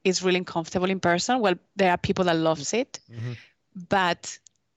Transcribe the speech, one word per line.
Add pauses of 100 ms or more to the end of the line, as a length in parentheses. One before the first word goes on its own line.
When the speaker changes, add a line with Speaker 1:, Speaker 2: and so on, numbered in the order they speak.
Speaker 1:
is
really
uncomfortable
in
person.
Well, (220)
there
are
people
that
loves
it, (100)
Speaker 2:
Mm-hmm. (560)
Speaker 1:
but (380)